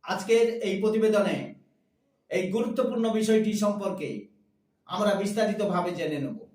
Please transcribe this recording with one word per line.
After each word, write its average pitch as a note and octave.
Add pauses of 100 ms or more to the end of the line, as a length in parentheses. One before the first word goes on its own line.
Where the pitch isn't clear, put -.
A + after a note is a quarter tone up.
আজকের A3 (220)
এই F#3+
প্রতিবেদনে G#3+ (920)
এই F#3+ (100)
গুরুত্বপূর্ণ A3+
বিষয়টি G#3+ (120)
সম্পর্কে G3 (800)
আমরা G3+ (100)
বিস্তারিতভাবে G3+
জেনে D#3
নেব। A2+ (180)